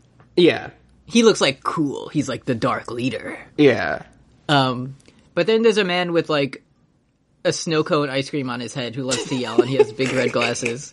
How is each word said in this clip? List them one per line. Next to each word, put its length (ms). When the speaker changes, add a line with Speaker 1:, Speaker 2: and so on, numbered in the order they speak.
Speaker 1:
Yeah. 360
Speaker 2:
He 160
looks, 200
like, 220
cool. 460
He's, 180
like, 180
the 100
dark 340
leader. 480
Speaker 1:
Yeah. 460
Speaker 2:
Um, 480
but 100
then 160
there's 160
a 60
man 280
with, 160
like, 360
a 80
snow 300
cone 260
ice 220
cream 180
on 120
his 120
head 220
who 80
loves 220
to 100
yell, 260
and 80
he 60
has 180
big 200
red 180
glasses. 600